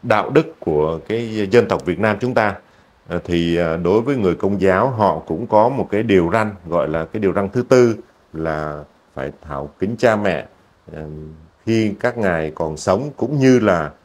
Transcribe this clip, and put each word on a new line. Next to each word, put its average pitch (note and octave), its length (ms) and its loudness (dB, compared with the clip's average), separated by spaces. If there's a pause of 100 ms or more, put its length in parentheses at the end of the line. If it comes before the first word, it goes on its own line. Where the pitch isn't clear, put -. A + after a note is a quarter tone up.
đạo G#2+ 260 0
đức D3+ 300 0
của D#2+ 480 0
cái A2 440 -4
dân A#2 160 6
tộc F#2 180 -2
Việt F2 140 -2
Nam G#2+ 200 0
chúng B2 140 -4
ta. G#2+ 220 0 (540)
Ờ, F2 140 -2
thì, E2+ 320 0
ờ, E2+ 220 0
đối F2+ 240 2
với C3+ 140 -2
người F#2+ 200 0
Công G2 260 -2
giáo F#2+ 280 2
họ G2+ 300 2
cũng E2+ 280 -6
có G#2+ 220 4
một B2+ 220 -4
cái G#2 120 0
điều F#2 300 4
răn, A2 180 0 (180)
gọi E2 200 0
là D#2+ 160 -4
cái A2 140 -10
điều F#2+ 140 0
răn G2 160 -2
thứ B2 120 -4
tư B2 340 4 (380)
là D2+ 500 -6 (320)
phải C#2 160 -8 (160)
thảo D2 220 -10 (100)
kính G#2+ 180 -4
cha A2+ 180 4
mẹ, F#2+ 300 -2 (480)
ờ, D#2 80 -12 (640)
khi A2 340 0
các A#2+ 180 -2
ngài E2 380 -2
còn D#2 220 -4
sống G#2+ 400 0
cũng C3+ 220 -2
như C3 200 6
là F2 320 2 (140)